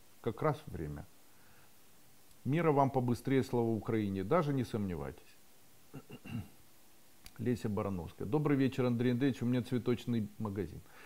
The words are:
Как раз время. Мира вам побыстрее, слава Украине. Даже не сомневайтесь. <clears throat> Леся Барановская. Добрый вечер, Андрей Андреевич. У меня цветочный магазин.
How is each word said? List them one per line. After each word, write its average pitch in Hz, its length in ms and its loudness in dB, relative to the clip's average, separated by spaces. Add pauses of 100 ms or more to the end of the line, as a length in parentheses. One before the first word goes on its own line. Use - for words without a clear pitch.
(200)
Как - 220 -4
раз 147 240 2
время. 82 400 -8 (1400)
Мира 156 280 4
вам 139 180 4
побыстрее, 127 520 2
слава 117 280 0
Украине. 104 540 0
Даже 147 280 2
не 131 120 0
сомневайтесь. 87 720 -6 (560)
<clears throat> - 1400 -14
Леся 117 300 0
Барановская. 98 580 -4
Добрый 147 300 2
вечер, 131 280 2
Андрей 123 280 2
Андреевич. 127 300 2
У 117 40 0
меня 123 160 2
цветочный 117 680 0 (100)
магазин. 101 420 -6 (260)